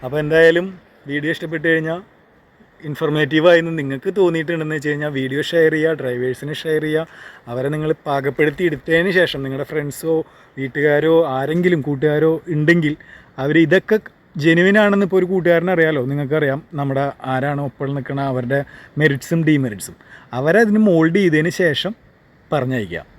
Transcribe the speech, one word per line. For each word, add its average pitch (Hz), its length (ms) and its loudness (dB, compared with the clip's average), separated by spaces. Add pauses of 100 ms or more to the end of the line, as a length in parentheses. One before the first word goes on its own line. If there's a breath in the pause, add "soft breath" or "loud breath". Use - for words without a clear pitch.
അപ്പോൾ 131 200 -4
എന്തായാലും 165 420 4 (440)
വീഡിയോ 147 240 -4
ഇഷ്ടപ്പെട്ട് 160 340 -8
കഴിഞ്ഞാൽ, 160 320 -2 (880)
ഇൻഫോർമേറ്റീവായെന്ന് 156 920 2
നിങ്ങൾക്ക് 135 360 -6
തോന്നിയിട്ടുണ്ടെന്ന് 160 600 -2
വെച്ച് 147 160 -4
കഴിഞ്ഞാൽ 147 260 -4
വീഡിയോ 131 320 -4
ഷെയർ 160 260 4
ചെയ്യുക, 156 240 0
ഡ്രൈവേഴ്സിന് 127 640 -6
ഷെയർ 156 240 -2
ചെയ്യുക, 156 200 -2 (440 loud breath)
അവരെ 131 240 -4
നിങ്ങൾ 156 160 -4 (180)
പാകപ്പെടുത്തി 143 600 -2
എടുത്തതിന് 165 500 0
ശേഷം 156 260 0
നിങ്ങളുടെ 135 260 -8
ഫ്രണ്ട്സോ 151 460 -4 (420 soft breath)
വീട്ടുകാരോ 147 560 2 (220)
ആരെങ്കിലും 160 500 0
കൂട്ടുകാരോ 151 460 0 (220)
ഉണ്ടെങ്കിൽ 151 400 2 (500 loud breath)
അവർ 151 120 0 (100)
ഇതൊക്കെ 190 300 2 (460)
ജെന്യുവൻ 175 400 4
ആണെന്ന് 202 240 2
ഇപ്പോൾ 185 140 0
ഒരു 180 120 0
കൂട്ടുകാരനെ 175 440 2
അറിയാലോ, 156 340 2
നിങ്ങൾക്കറിയാം 143 500 -2 (180)
നമ്മുടെ 139 260 -2 (280)
ആരാണ് 143 360 -4
ഒപ്പം 139 280 -8
നിൽക്കണ 139 240 -6 (120)
അവരുടെ 127 280 -2 (400 loud breath)
മെറിറ്റ്സും 151 480 0
ഡീമെറിറ്റ്സും 131 480 -2 (420 loud breath)
അവരെ 160 260 2
അതിന് 214 240 2
മോൾഡ് 165 340 4
ചെയ്തതിന് 160 300 2 (100)
ശേഷം 170 300 0 (600)
പറഞ്ഞയക്കുക. 123 480 -4 (180)